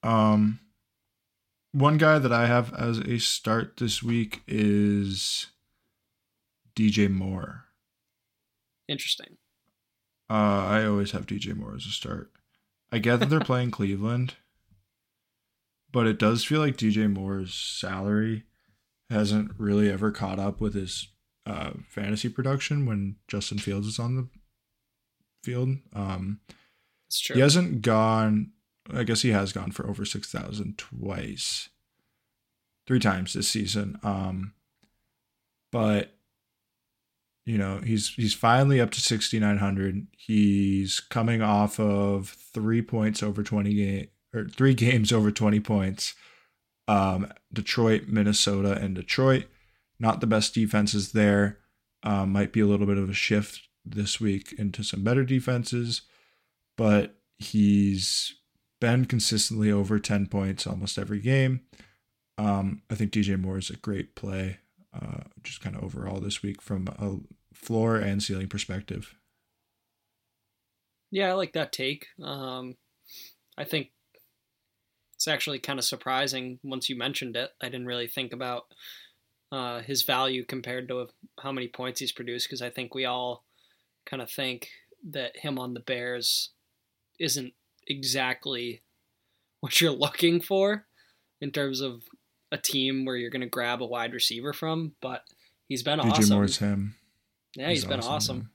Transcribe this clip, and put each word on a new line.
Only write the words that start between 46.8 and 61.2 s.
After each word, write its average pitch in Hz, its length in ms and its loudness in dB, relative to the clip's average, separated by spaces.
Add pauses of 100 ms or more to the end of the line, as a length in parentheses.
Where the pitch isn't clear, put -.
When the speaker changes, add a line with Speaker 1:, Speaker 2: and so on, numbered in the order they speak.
Speaker 1:
Um, 98 440 2 (220)
Detroit, 110 540 2
Minnesota, 101 640 2
and 95 220 -2
Detroit. 131 500 2 (520)
Not 113 220 2
the 127 80 0
best 107 260 2
defenses 104 600 2
there. 101 460 4 (440)
Um, 98 300 2
might 101 180 2
be 110 80 2
a 107 60 6
little 101 220 4
bit 101 100 2
of 98 120 0
a 101 40 -4
shift - 480 0 (240)
this 104 340 -4
week 98 380 -2
into 104 260 -4
some 98 200 -4
better 123 200 4
defenses, 123 800 -2 (760)
but 104 400 4 (220)
he's 101 960 2 (480)
been 120 240 4
consistently 107 680 2
over 101 280 2
ten 101 260 0
points 98 420 -2
almost 98 300 -6
every 104 240 -4